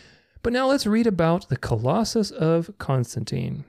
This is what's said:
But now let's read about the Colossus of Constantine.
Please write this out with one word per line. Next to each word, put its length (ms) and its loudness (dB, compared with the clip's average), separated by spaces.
But 120 -2
now 120 2
let's 200 2
read 200 4
about 420 2
the 80 -2
Colossus 720 0
of 480 0
Constantine. 920 -4